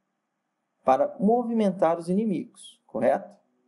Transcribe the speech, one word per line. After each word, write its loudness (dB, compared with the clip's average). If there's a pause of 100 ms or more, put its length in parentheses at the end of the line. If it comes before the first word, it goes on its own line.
(840)
para 0
movimentar 2
os -8
inimigos, -4
correto? -2 (340)